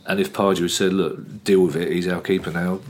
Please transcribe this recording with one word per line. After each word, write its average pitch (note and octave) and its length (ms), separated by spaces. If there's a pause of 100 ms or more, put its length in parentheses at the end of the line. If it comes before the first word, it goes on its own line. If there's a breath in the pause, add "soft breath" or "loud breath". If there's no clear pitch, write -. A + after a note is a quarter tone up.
And F#2+ 160
if F#2+ 100
Pardew G2 300
had F2 100
said, F#2+ 220
"Look, - 500
deal - 180
with D#2+ 140
it, E2+ 160
he's F2 160
our F2+ 140
keeper F#2 300
now," F2+ 280 (100)